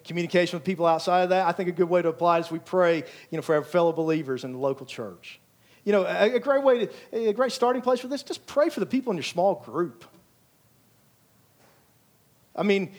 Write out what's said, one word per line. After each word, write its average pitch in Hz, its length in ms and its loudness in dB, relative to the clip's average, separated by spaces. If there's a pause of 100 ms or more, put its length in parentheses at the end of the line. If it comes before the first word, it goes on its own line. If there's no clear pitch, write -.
communication 175 540 0
with 139 60 -12
people 170 220 -2
outside 175 380 2
of 180 40 0
that. 185 180 2
I 170 60 2
think 175 160 -4
a 180 40 0
good 170 180 0
way 175 100 4
to 165 80 0
apply 165 300 2
it 165 80 -2
is - 40 -14
we 160 80 -6
pray, 170 460 2 (260)
you 165 60 -8
know, 151 60 -6
for 160 120 2
our 151 80 2
fellow 170 300 2
believers 156 520 -2
in 131 80 -10
the 127 60 -10
local 135 280 -4
church. - 540 -14 (440)
You 202 80 2
know, 196 140 4
a, 190 300 2
a 240 40 0
great 277 220 2
way 240 240 4
to, - 420 -6
a 202 60 2
great 240 180 0
starting 247 300 0
place 247 180 0
for 254 80 -10
this, 269 140 -6
just - 240 -12
pray 311 240 0
for 240 100 -6
the 190 60 -2
people 254 240 -2
in 180 80 -2
your 131 60 -6
small 185 320 0
group. 135 500 -6 (2500)
I 160 60 -4
mean, 196 360 0